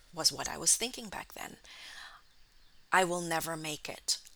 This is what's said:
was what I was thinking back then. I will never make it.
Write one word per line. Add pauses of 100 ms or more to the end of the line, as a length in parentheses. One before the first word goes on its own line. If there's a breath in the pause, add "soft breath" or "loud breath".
(120)
was
what
I
was
thinking
back
then. (1300 loud breath)
I
will
never
make
it. (180)